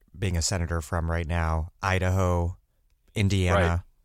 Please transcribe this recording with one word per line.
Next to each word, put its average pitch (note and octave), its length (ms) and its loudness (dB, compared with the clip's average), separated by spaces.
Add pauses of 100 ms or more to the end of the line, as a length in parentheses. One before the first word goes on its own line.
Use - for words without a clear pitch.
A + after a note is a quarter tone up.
(180)
being F2+ 180 -2
a E2 60 0
senator E2+ 380 -2
from E2 300 -4
right E2 160 -2
now, D#2+ 440 -2 (100)
Idaho, F#2 760 0 (580)
Indiana. F#2+ 680 2 (200)